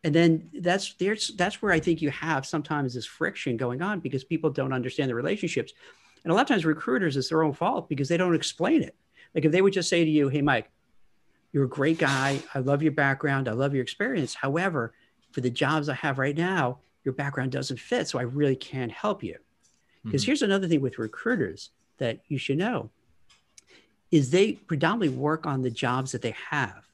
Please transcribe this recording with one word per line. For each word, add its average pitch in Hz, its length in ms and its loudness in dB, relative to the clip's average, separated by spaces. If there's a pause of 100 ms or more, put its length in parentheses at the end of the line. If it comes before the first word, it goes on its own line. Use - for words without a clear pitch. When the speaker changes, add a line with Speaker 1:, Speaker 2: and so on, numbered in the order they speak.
Speaker 1:
And 151 100 0
then 165 360 4 (100)
that's, 180 340 -2
there's, 208 340 -2
that's 190 340 -2
where 202 100 2
I 160 80 4
think 165 220 0
you 147 80 0
have 147 360 -2
sometimes 143 480 -2
this 117 120 -8
friction 160 500 -4
going 127 260 -2
on 196 180 -4
because 139 240 -6
people 160 260 -2
don't 135 220 -2
understand 127 380 -2
the 117 40 -2
relationships. 151 580 -4 (500)
And - 80 -4
a 170 40 4
lot 226 80 4
of 277 60 0
times 196 180 2
recruiters, 160 500 0
it's 131 140 -2
their 160 120 4
own 151 120 2
fault 180 340 -2
because 139 200 -2
they 170 100 2
don't 180 160 2
explain 247 480 0
it. - 120 -8 (400)
Like 160 120 0
if 151 60 6
they 185 100 4
would 196 100 6
just 185 160 -2
say 170 160 4
to 156 60 2
you, 147 180 4
"Hey, 139 140 0
Mike, 135 280 2 (840)
you're 139 120 2
a 127 40 -2
great 143 300 2
guy. 139 440 2 (120)
I 139 60 -2
love 143 220 2
your 156 100 2
background. 139 560 0
I 110 40 -2
love 139 220 0
your 131 80 0
experience. 196 520 -4
However, 147 600 -2 (380)
for - 80 -4
the 123 100 0
jobs 147 380 0
I 135 60 -2
have 135 240 -2
right 143 180 0
now, 165 440 0 (240)
your 131 100 -2
background 135 380 -4
doesn't 131 280 -6
fit, - 280 -2
so 139 100 -4
I 123 40 -2
really 135 340 2
can't 127 360 -6
help - 320 -4
you." 85 140 -8 (720)
'Cause 135 140 0
Speaker 2:
Mm-hmm. - 0 -
Speaker 1:
here's 285 180 2
another 196 260 2
thing 160 140 4
with 127 160 -2
recruiters 120 720 -4 (280)
that 117 300 -2
you 139 100 -4
should 139 200 -2
know, 180 340 -4 (1200)
is 139 200 4
they 196 240 4
predominantly 165 640 0
work 151 280 -2
on 135 160 -2
the 127 80 0
jobs 127 420 -2
that 123 100 -6
they 110 100 -2 (180)
have. 131 440 -4